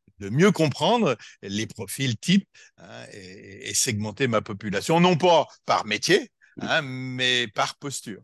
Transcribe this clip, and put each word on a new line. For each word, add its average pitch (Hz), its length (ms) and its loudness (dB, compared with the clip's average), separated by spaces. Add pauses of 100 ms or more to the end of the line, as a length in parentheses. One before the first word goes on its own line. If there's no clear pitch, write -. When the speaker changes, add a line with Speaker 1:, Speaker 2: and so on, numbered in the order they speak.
(200)
Speaker 1:
de 98 80 -10
mieux 165 240 4
comprendre 180 640 2 (260)
les 104 240 -4
profils 117 500 -6
types, 196 320 2 (300)
hein, 117 340 -18
et, 101 580 -16
et 107 40 -6
segmenter 110 540 -2
ma 107 140 0
population, 107 580 -2
non 180 160 6
pas 160 320 4 (180)
par 92 200 0
métier, 170 440 0 (280)
Speaker 2:
Mm. - 100 -8
Speaker 1:
hein, 151 140 0
mais 127 680 -2
par 135 300 -4
posture. 127 460 -12